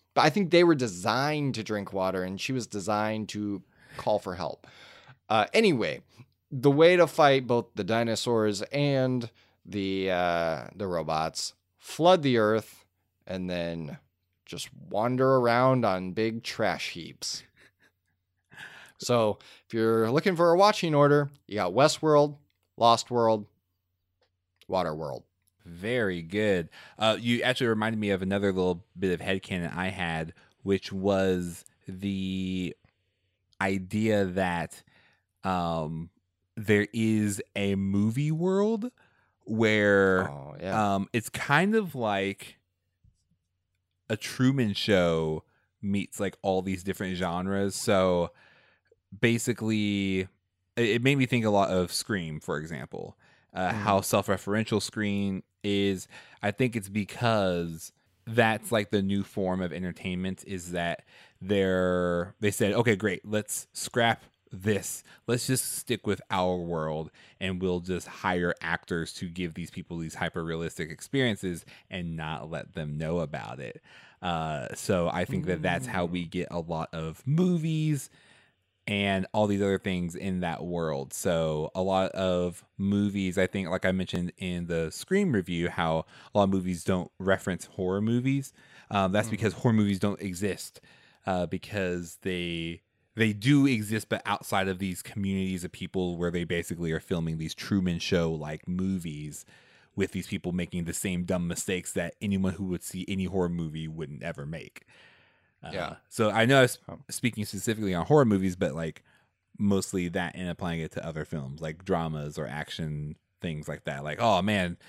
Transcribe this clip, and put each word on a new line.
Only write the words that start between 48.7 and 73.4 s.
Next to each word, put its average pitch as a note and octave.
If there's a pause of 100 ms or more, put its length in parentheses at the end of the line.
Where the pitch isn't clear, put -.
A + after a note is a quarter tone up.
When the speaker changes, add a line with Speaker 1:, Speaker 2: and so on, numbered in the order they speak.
Speaker 2:
basically, G#2+
it, F#2+ (600)
it A#2
made C#3
me C3
think A#2
a G#2+
lot G2
of F2+
Scream, D#2+
for D#2+
example, D#2 (360)
uh, F#2
Speaker 1:
Mm. A2
Speaker 2:
how G#2
self-referential G2+
Scream G2+ (200)
is. G2 (340)
I G#2
think B2
it's G2
because F#2+ (340)
that's, A2+
like, G#2+
the G2+
new G2
form F#2
of F2
entertainment F#2
is F2
that E2+ (380)
they're, F#2
they G#2
said, G2+
"Okay, A2+
great, F#2+
let's G#2+
scrap - (280)
this. G2 (240)
Let's A#2+
just -
stick -
with G2 (100)
our F#2
world, D#2+ (280)
and F#2
we'll F2+
just F2+
hire F2+
actors E2+
to F#2+
give E2+
these E2+
people E2+
these E2
hyper-realistic E2
experiences F#2+ (240)
and E2+
not D#2
let -
them D2+
know D#2+
about C2